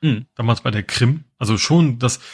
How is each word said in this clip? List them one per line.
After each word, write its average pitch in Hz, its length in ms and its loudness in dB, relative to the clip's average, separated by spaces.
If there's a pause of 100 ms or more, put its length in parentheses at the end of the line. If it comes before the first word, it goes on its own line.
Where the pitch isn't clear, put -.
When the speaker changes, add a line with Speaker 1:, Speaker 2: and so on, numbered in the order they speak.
Speaker 1:
Mhm. 127 240 -2 (100)
Speaker 2:
Damals 113 260 -2
bei 123 100 -4
der 104 120 -4
Krim. 139 420 0 (120)
Also 107 200 -2
schon, 151 420 2
das, 123 220 -2 (120)